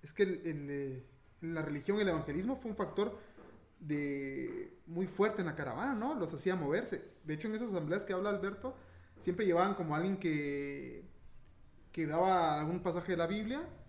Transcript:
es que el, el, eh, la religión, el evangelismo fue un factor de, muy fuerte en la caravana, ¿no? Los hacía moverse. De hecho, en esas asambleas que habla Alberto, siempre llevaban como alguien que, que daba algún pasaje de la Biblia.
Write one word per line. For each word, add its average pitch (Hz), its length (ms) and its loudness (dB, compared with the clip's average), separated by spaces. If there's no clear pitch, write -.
es - 120 -14
que 202 100 4
el, 185 240 0
el, 147 240 -4
eh, 135 340 -6
la 165 200 -4
religión, 185 380 0
el 202 80 4
evangelismo 175 480 0
fue 233 160 -6
un 202 60 -6
factor 202 420 0
de, 139 960 -4
muy 175 200 -2
fuerte 208 340 2
en 175 60 0
la 156 80 -4
caravana, 151 380 -2
¿no? 247 220 -2
Los 165 180 -2
hacía 185 220 2
moverse. 165 480 0
De 151 100 -4
hecho, 156 140 -4
en 214 80 0
esas 226 140 -2
asambleas 175 360 0
que 196 80 -2
habla 185 160 0
Alberto, 202 460 -2
siempre 180 260 0
llevaban 185 300 6
como 156 200 0
alguien 185 220 2
que, 143 880 -2
que 160 160 -2
daba 165 520 6
algún 165 220 0
pasaje 175 320 0
de 165 40 2
la 170 100 2
Biblia. 220 400 -2